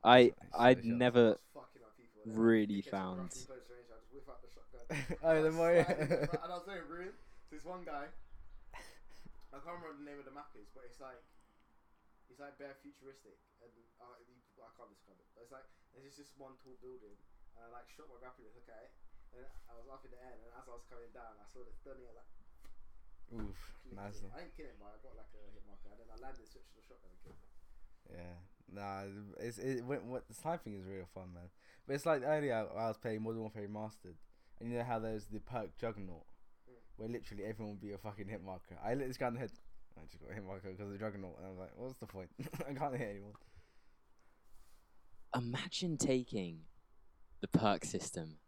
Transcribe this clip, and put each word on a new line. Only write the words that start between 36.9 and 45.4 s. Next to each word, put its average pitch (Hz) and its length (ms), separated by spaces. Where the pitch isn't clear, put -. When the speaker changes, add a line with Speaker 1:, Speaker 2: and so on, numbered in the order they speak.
Speaker 2:
where 110 80
literally 110 360
everyone 107 320
will 92 120
be 101 40
a 98 60
fucking 101 300
hit 98 160
marker. 92 400
I 110 100
lit 135 140
this 127 80
guy 127 120
in 117 60
the 123 60
head, 113 100
I 80 100
just 82 140
got - 100
a 92 40
hit 104 100
marker 95 260
'cause 92 100
of 101 100
the 98 80
Juggernaut, 98 400
and 92 80
I 95 40
was 92 80
like, 92 180
"What's 127 200
the 113 100
point? 92 220
<laughs> - 300
I 143 40
can't 139 240
hit 117 120
anyone." 101 240
Speaker 1:
Imagine 135 640